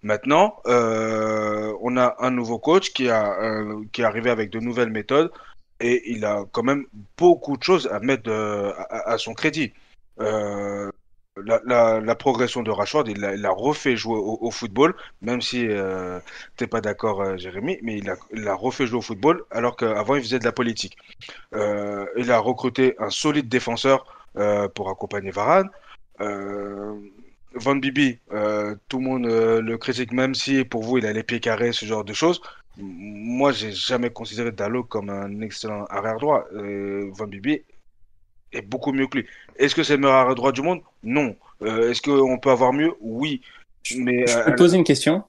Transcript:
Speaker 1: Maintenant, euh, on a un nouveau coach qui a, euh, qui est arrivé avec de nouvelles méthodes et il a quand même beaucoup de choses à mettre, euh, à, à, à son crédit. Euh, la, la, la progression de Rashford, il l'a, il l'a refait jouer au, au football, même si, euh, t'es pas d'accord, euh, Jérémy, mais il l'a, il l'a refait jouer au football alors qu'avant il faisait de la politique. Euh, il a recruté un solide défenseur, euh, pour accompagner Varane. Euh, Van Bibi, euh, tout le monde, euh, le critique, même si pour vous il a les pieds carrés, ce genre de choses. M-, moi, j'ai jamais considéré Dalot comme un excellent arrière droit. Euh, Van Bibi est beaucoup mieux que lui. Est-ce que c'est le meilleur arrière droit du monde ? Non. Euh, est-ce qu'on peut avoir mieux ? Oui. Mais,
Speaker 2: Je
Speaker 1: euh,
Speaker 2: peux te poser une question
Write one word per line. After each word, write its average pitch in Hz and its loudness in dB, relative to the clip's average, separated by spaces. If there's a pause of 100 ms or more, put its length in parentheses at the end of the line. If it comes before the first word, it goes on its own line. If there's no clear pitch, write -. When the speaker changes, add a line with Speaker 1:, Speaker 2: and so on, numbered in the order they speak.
Speaker 1:
Maintenant, 143 2 (100)
euh, 110 0
on 123 -2
a 123 4
un 127 0
nouveau 117 -2
coach 175 2
qui 127 0
a, 104 2
euh, 107 -4
qui - -6
est - 2
arrivé 113 2
avec 110 0
de 113 -6
nouvelles 117 -2
méthodes 131 2 (480)
et 120 0
il 107 -4
a 104 -2
quand 117 -2
même 139 0 (300)
beaucoup 165 4
de 123 -10
choses 175 2
à 101 -2
mettre, 120 0
euh, 104 -2
à, 95 -10
à, 110 -6
à 113 0
son 113 -8
crédit. 151 -2 (480)
Euh, 101 -4 (460)
la, 110 0
la, 117 4
la 113 0
progression 123 0
de 110 -2
Rashford, 104 0
il 101 -6
l'a, 101 -2
il 104 -8
l'a 101 0
refait 127 0
jouer 110 -2
au, 107 -2
au 117 -2
football, 123 2 (280)
même 120 -4
si, 123 -2
euh, 92 -4 (380)
t'es 120 -4
pas 113 -2
d'accord, 101 -2
euh, 95 -2
Jérémy, 95 -6
mais 110 -6
il 101 -8
l'a, - -6 (160)
il 110 -8
l'a 101 -2
refait 123 -2
jouer 117 -2
au 110 -4
football 123 0
alors 117 0
qu'avant 110 0
il 139 -2
faisait 120 -2
de 113 -8
la 117 2
politique. 117 -4 (560)
Euh, 104 -4 (140)
il 123 -2
a 113 6
recruté 127 2
un 107 -2
solide 143 0
défenseur, 127 2 (320)
euh, 101 2
pour 95 -6
accompagner 98 -6
Varane. 151 2 (500)
Euh, 101 -8 (640)
Van 123 0
Bibi, 135 0 (140)
euh, 104 -2 (120)
tout 131 -6
le 127 -2
monde, 131 -2
euh, 113 4
le 113 -4
critique, 123 -4
même 131 2
si 135 0
pour 117 -6
vous 123 2
il 107 0
a 107 -2
les 107 -4
pieds 120 -2
carrés, 117 0
ce 113 -6
genre 107 -4
de 104 -10
choses. 170 2 (380)
M-, 98 -14
moi, 104 -2
j'ai 107 -4
jamais 120 -2
considéré 113 -6
Dalot 107 -4
comme 101 -6
un 101 -8
excellent 104 -8
arrière 110 -4
droit. 143 2 (100)
Euh, 101 -6
Van 104 -8
Bibi 104 -4 (880)
est 117 -10
beaucoup 127 -4
mieux 135 0
que 135 -4
lui. 107 -4 (320)
Est-ce 135 4
que 165 2
c'est 147 2
le 139 2
meilleur 135 6
arrière 131 8
droit 131 2
du 127 -2
monde ? 170 0 (220)
Non. 120 0 (280)
Euh, 113 2
est-ce 120 -2
qu'on 135 4
peut 135 2
avoir 127 6
mieux ? 156 2
Oui. 131 -4 (560)
Mais, 123 2
Speaker 2:
Je 117 4
Speaker 1:
euh, 110 2
Speaker 2:
peux 139 4
te 123 2
poser 170 8
une 175 6
question 156 2